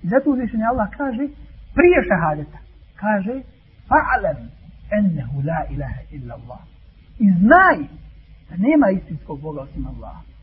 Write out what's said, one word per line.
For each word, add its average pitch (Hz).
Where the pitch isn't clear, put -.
I 175
zato 277
uzvišeni 240
Allah 226
kaže, 277
prije 349
šahadeta, 156
kaže, 214
fa'alam 254
ennehu 143
la 160
ilaha 135
illa 123
Allah. 117
I 220
znaj 285
da 165
nema 247
istinskog 160
Boga 147
osim 135
Allaha. 117